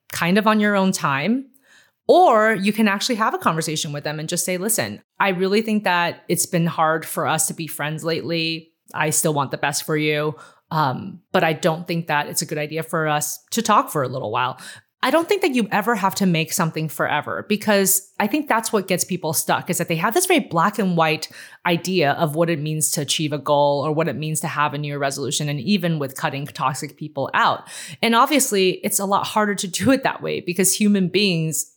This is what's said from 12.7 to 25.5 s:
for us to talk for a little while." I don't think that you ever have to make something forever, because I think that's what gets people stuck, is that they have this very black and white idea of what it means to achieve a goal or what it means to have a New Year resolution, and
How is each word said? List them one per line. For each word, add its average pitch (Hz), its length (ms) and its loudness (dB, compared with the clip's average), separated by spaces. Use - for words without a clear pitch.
for 160 260 -2
us - 420 -2
to 226 100 0
talk 226 300 2
for 147 120 0
a 123 40 -2
little 123 240 -6
while." 123 260 -2
I 254 80 2
don't 330 180 4
think 392 140 0
that 302 100 2
you 240 180 2
ever 208 220 2
have 190 220 0
to 202 100 2
make 160 260 2
something 160 380 -2
forever, 139 580 -2
because 202 720 2
I 208 60 2
think 294 240 -2
that's 226 240 0
what 196 140 0
gets 175 160 0
people 170 280 -4
stuck, 156 380 -2
is 170 80 -2
that 170 120 -2
they 170 60 -2
have 202 200 0
this 370 100 2
very 339 140 4
black 180 400 0
and 180 180 0
white 160 320 2
idea 175 460 2
of 147 220 0
what 170 140 2
it 165 100 -2
means 156 320 -2
to 151 100 -2
achieve 143 300 -2
a 151 60 -2
goal 143 480 2
or 156 60 -2
what 160 160 0
it 135 80 -2
means 156 240 -4
to 170 80 -2
have 143 260 -2
a 143 60 -6
New 147 80 -6
Year 143 100 -6
resolution, 139 520 -2
and 147 120 -4